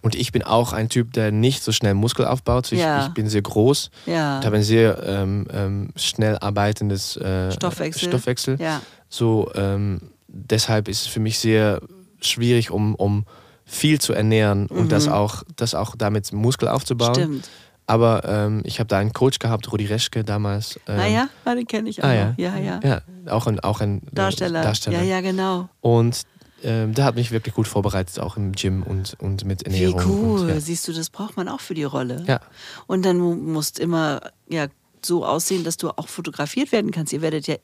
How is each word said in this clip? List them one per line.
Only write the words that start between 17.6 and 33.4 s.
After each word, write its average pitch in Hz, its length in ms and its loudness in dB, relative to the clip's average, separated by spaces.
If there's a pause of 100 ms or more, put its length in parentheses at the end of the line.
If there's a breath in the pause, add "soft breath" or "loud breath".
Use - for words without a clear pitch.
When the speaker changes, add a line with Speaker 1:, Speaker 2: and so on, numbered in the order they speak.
Speaker 1:
Aber, 113 380 4
ähm, 104 400 0
ich - 160 -6
hab 107 80 -2
da 98 100 2
einen 104 140 0
Coach 131 280 2
gehabt, 113 320 -2
Rudi 104 140 -2
Reschke 110 380 -2
damals, 104 640 -4
ähm, 104 140 -2
Speaker 2:
Ah 196 60 2
ja? 226 220 2 (160)
Ah, 247 100 0
den 240 120 -4
kenn 220 200 -4
ich 208 160 -8
auch 143 60 2
Speaker 1:
Ah 123 60 4
ja. 104 160 2
Speaker 2:
noch. 123 80 -4
Ja, 180 180 -2
ja. 92 260 -4
Speaker 1:
Ja, 131 200 0 (260)
auch 113 200 0
ein, 107 120 0
auch 104 200 -2
ein, 101 260 -2
äh, - 80 -16
Speaker 2:
Darsteller. 180 480 -2
Speaker 1:
Darsteller. - 360 0
Speaker 2:
Ja, 180 60 2 (120)
ja, 185 40 0
genau. 185 480 -2 (120)
Speaker 1:
Und, 117 420 4 (400)
ähm, 110 320 0
der 139 100 4
hat 123 120 4
mich 117 160 0
wirklich 113 240 -4
gut 110 100 2
vorbereitet, 98 540 -2
auch - 160 -6
im 98 160 -2
Gym 95 320 -2
und, 95 340 -4
und 98 260 -4
mit 95 180 -4
Speaker 2:
Wie - 20 -12 (180)
Speaker 1:
Ernährung 90 240 2
Speaker 2:
cool. 208 360 2
Speaker 1:
und, 170 60 0
ja. 156 120 0
Speaker 2:
Siehst 170 260 -6
du, 170 60 -6
das 160 180 -6
braucht 208 260 -10
man 185 120 -4
auch 277 120 -8
für - 140 -10
die 156 80 -4
Rolle. 131 460 -4
Speaker 1:
Ja. 131 120 2 (460 loud breath)
Speaker 2:
Und 185 180 0
dann 180 140 4
mu-, 175 160 2
musst 156 460 -4